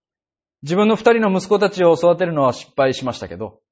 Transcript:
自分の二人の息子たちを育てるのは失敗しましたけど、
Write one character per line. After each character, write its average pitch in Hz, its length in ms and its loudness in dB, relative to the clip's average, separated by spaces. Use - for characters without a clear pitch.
自 147 120 -6
分 208 140 2
の 220 80 2
二 233 160 2
人 233 80 2
の 196 160 0
息 185 120 -4
子 202 100 2
た 202 100 2
ち 180 160 -2
を 170 100 6
育 170 220 2
て 180 80 -2
る 170 80 -4
の 147 100 -2
は 127 120 2
失 - 200 -18
敗 131 200 0
し - 100 -10
ま 123 80 -4
し - 60 -12
た 95 100 -12
け 87 80 -16
ど、 104 240 -14